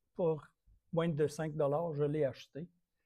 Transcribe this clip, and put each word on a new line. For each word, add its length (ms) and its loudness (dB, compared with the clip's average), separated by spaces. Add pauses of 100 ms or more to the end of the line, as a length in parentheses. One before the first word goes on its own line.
(160)
pour 280 0 (500)
moins 160 2
de 180 2
cinq 260 -4
dollars, 400 0
je 100 0
l'ai 220 2
acheté. 420 -6 (380)